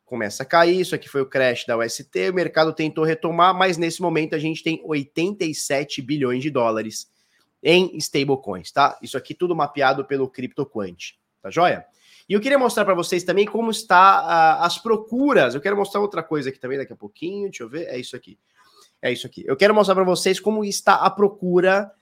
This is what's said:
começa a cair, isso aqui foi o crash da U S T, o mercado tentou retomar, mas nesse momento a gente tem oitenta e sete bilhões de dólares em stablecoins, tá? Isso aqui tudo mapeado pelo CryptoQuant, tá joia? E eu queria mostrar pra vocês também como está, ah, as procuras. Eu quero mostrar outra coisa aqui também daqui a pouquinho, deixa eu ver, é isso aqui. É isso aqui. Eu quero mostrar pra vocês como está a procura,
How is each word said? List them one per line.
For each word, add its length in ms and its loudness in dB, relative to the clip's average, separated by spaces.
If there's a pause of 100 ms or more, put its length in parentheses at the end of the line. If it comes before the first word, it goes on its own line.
começa 380 -8
a 60 -10
cair, 320 4
isso 160 -4
aqui 120 -8
foi 140 -4
o 80 -4
crash 380 0
da 100 -2
U 60 0
S 200 -8
T, 280 -4
o 20 -2
mercado 400 0
tentou 300 -2
retomar, 500 2
mas 240 0
nesse 240 -4
momento 320 -2
a 60 -2
gente 240 -6
tem 200 -4
oitenta 600 -4
e 80 -4
sete 480 -6
bilhões 400 -2
de 80 -4
dólares 640 -4 (480)
em 360 4
stablecoins, 720 -4
tá? 300 2
Isso 160 -8
aqui 160 -10
tudo 220 -2
mapeado 500 0
pelo 240 -4
CryptoQuant, 840 -10 (280)
tá 80 -14
joia? 360 2 (440)
E 40 -4
eu 60 4
queria 200 2
mostrar 260 0
pra 80 2
vocês 300 -2
também 220 2
como 260 -4
está, 260 2
ah, 680 6
as 120 0
procuras. 800 2
Eu 60 -6
quero 140 -2
mostrar 240 -2
outra 220 -4
coisa 280 -4
aqui 100 -12
também 180 -6
daqui 160 -8
a 20 -20
pouquinho, 540 -10
deixa 140 -16
eu 60 -14
ver, 180 -10
é 120 -10
isso 160 -14
aqui. 220 -20 (640)
É 100 -2
isso 140 -6
aqui. 220 -16
Eu 80 0
quero 180 4
mostrar 220 4
pra 80 2
vocês 360 0
como 240 -2
está 320 0
a 140 2
procura, 840 0 (100)